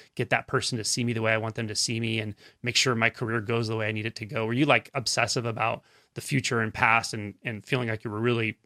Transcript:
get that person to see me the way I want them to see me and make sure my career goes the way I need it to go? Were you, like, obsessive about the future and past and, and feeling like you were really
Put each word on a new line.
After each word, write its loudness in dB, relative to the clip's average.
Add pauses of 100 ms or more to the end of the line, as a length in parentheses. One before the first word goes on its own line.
(160)
get -2
that 2
person 0
to -4
see -2
me 0
the -2
way 2
I 4
want -4
them -4
to -8
see 0
me -2
and -6 (260)
make -2
sure 4
my 4
career -2
goes 0
the -2
way -2
I -2
need -4
it -8
to -10
go? -4
Were -2
you, 4
like, 4
obsessive 0
about -2 (320)
the -12
future 0
and -2
past 4
and, -8
and -8
feeling 0
like -4
you -6
were -4
really 2